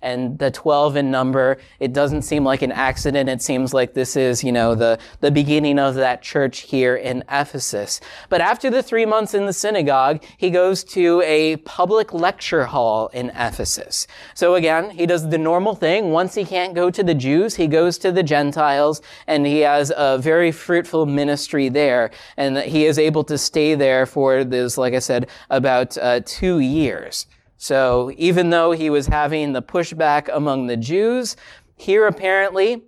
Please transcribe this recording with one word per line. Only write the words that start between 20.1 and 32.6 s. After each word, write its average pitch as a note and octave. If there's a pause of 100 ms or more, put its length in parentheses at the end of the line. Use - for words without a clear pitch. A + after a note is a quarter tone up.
very E3
fruitful E3
ministry C#3+
there. B2 (260)
And C#3
he D3+
is D3+
able D#3
to D3
stay D#3
there C3+
for C3+
this, B2
like B2+
I B2+
said, B2 (200)
about, B2+
uh, B2
two F3+
years. C3+ (300)
So B2+
even F3
though E3+
he D#3
was C#3+
having D3+
the B2+
pushback D#3+
among C#3
the A#2+
Jews, G#3 (400)
here G#3
apparently G3